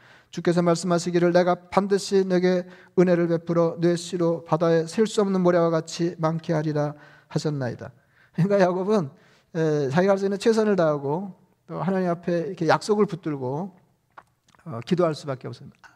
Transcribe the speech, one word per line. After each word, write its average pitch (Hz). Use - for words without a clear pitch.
주께서 175
말씀하시기를 175
내가 180
반드시 196
내게 180
은혜를 175
베풀어 165
내 175
씨로 170
바다에 165
셀 214
수 214
없는 190
모래와 175
같이 165
많게 160
하리라 147
하셨나이다." 143
그러니까 202
야곱은, 185
에, 151
자기가 180
할 196
수 196
있는 196
최선을 214
다하고 156
또 160
하나님 185
앞에 170
이렇게 170
약속을 202
붙들고, 151
어, 120
기도할 170
수밖에 135
없습니다. 131